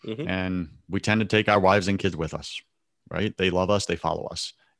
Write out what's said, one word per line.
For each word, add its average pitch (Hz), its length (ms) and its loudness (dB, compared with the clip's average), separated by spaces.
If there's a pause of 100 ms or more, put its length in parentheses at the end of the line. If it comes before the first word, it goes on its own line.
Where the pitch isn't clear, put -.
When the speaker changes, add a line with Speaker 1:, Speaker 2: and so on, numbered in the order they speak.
Speaker 1:
Mm-hmm. 110 240 -8
Speaker 2:
And 92 400 -4 (200)
we 95 120 -2
tend 107 200 2
to 104 60 0
take 107 220 2
our 104 120 6
wives 95 280 4
and 98 100 0
kids 87 180 -2
with 78 180 -4
us, - 260 -12 (500)
right? 98 260 -4
They 92 140 2
love 90 200 2
us, 101 160 2
they 85 100 -2
follow 82 300 -4
us, - 260 -10 (280)